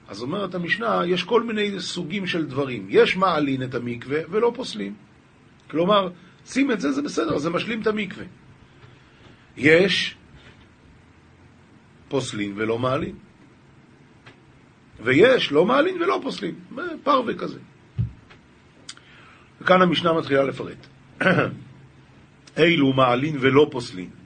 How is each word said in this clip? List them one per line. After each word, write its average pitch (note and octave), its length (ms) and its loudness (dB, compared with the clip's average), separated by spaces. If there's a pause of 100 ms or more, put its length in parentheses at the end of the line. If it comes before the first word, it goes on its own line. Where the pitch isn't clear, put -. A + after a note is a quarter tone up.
אז G#2+ 140 -12
אומרת F3+ 320 -6
המשנה, F#3 520 -2
יש F3 160 0
כל A#3 200 2
מיני G#3 380 -4
סוגים F3+ 460 -8
של E3 200 -4
דברים. B2+ 420 -6
יש F#3+ 280 4
מעלין D3+ 460 0
את B2+ 120 -8
המקווה A#2+ 460 -6 (100)
ולא A#3 240 0
פוסלים. G#3 400 -10 (760)
כלומר, F#3 380 2 (380)
שים C4+ 240 0
את G#3 100 0
זה, C#4 120 -2
זה C#4 100 -2
בסדר, D4+ 360 -2
זה D#3 120 -4
משלים G#3+ 320 -4
את A3 40 0
המקווה. G#3 380 -4 (1300)
יש E3 580 4 (1900)
פוסלים G#2+ 480 -4
ולא A2 220 -2
מעלין. C#3 360 -4 (1900)
ויש D#3+ 500 4
לא D3+ 120 6
מעלין D#4+ 380 2
ולא F#4+ 200 0
פוסלים. F#3+ 320 -6 (480)
פרווה B3+ 320 0
כזה. F3+ 240 -10 (2000)
וכאן F#3 220 4
המשנה E3+ 300 2
מתחילה C#3 320 2
לפרט. B2 420 -10 (360)
<clears throat> - 1400 -4
אילו D#3 340 4
מעלין C3 480 2
ולא C3 300 6
פוסלין? F2+ 400 -10 (160)